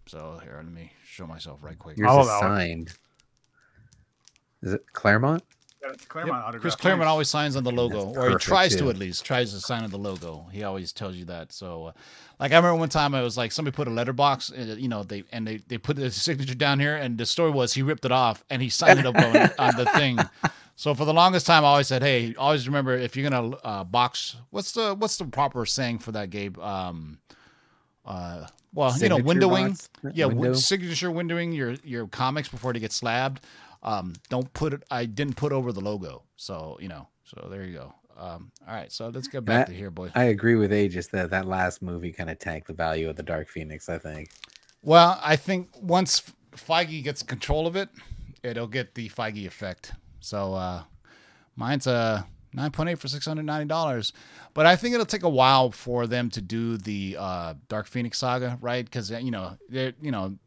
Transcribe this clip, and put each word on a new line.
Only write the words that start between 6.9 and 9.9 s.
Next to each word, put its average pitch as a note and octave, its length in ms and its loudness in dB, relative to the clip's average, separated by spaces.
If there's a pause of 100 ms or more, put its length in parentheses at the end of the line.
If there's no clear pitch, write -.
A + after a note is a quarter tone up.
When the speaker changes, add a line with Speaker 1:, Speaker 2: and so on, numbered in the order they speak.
Speaker 3:
Nice. D#3+ 40 6
Speaker 1:
always D#3 180 2
signs D3 280 0
on C3 80 -2
the B2 60 0
logo, A#2 340 0
Speaker 2:
That's A#2+ 120 -6
Speaker 1:
or B2+ 100 0
he F#2+ 80 4
Speaker 2:
perfect, - 80 0
Speaker 1:
tries F#3 300 6
to F#3+ 60 2
Speaker 2:
too. C#3+ 100 2
Speaker 1:
at G#2 80 0
least, F#2 280 -6
tries B2 260 0
to G2+ 80 -10
sign A#2 240 -4
on G#2+ 80 -6